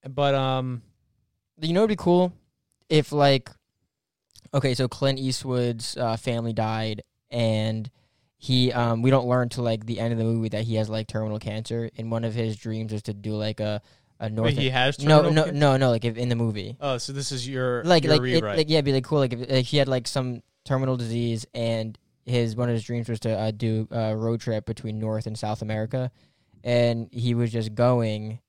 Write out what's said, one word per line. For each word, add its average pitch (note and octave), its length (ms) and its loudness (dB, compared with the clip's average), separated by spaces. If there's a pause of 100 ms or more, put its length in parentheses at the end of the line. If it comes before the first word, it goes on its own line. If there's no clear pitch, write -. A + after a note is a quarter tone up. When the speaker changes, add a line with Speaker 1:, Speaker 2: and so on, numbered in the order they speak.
Speaker 1:
But, C#3 280 2
um, C3 460 -2 (760)
Speaker 2:
You D#3+ 140 -2
know F#3+ 80 4
what'd A3 140 2
be - 60 -10
cool? F3+ 320 4 (560)
If, D3+ 220 2
like, C#3+ 380 4 (1040)
okay, C3+ 200 2
so B2+ 140 0
Clint C3+ 320 -2
Eastwood's, B2 800 -2
uh, A2+ 200 -2
family A#2 360 -2
died, A2 500 -2 (280)
and A2 580 0 (480)
he, B2+ 340 2
um, A#2 300 0
we B2+ 80 4
don't C3 180 4
learn B2 220 2
till, B2 140 -6
like, A2+ 220 -2
the A2+ 140 -6
end A#2 140 -2
of A2+ 60 -2
the A2+ 40 0
movie A2+ 260 0
that G#2+ 140 -4
he A2+ 120 -2
has, G#2+ 140 0
like, G#2+ 180 -4
terminal G#2+ 320 -4
cancer, A2+ 580 -6
and A2+ 140 -6
one A2+ 120 -2
of A2 100 -2
his A2+ 220 -2
dreams A2 380 -6
is G#2 100 -4
to G#2+ 100 -6
do, G#2+ 220 -6
like, G#2+ 240 -4
a, G#2+ 220 -2 (380)
a A2 100 -6
North A2 260 2
Speaker 1:
Wait, - 20 -2
he C3+ 120 2
has C3 300 2
Speaker 2:
No, D3+ 220 8
Speaker 1:
terminal D#3+ 120 4
Speaker 2:
no, D#3 120 4
Speaker 1:
can- C#3+ 140 -4
Speaker 2:
no, C#3 180 6
no, C3+ 120 4
like, A#2 160 2
if A#2 120 -2
in B2 120 -2
the A#2+ 60 2
movie. A2 440 -2
Speaker 1:
Oh, C#3 180 -2
so B2+ 160 -8
this C#3 180 -6
is B2 160 -6
your, B2+ 360 -2
Speaker 2:
Like, E3 200 6
Speaker 1:
your - 100 4
Speaker 2:
like, D3+ 80 4
it, - 20 -2
Speaker 1:
rewrite. G#2+ 340 0
Speaker 2:
like, D#3 120 0
yeah, D#3+ 80 4
it'd C#3+ 80 2
be, C#3 80 2
like, C3 100 2
cool, D3+ 160 0
like, B2+ 140 0
if, A#2+ 160 -8
like, C3 160 2
he D3 120 0
had, C#3 100 4
like, B2+ 200 -2
some B2+ 360 -4 (200)
terminal C3 340 0
disease, A#2 560 -2
and A2+ 440 -4 (280)
his, A#2+ 300 0
one B2 140 0
of A#2 40 2
his A2 100 -2
dreams A#2+ 260 -4
was A2+ 120 -4
to, A2+ 160 0
uh, A2 140 0
do A2 400 0
a A2 240 -2
road A2+ 260 -2
trip A2 240 -4
between A2 340 -6
North A2 280 -4
and A2 100 -8
South G#2+ 240 -4
America, A2+ 500 -4 (520)
and A#2+ 480 2
he A#2+ 220 0
was A#2 180 2
just A2 240 -4
going A2+ 720 0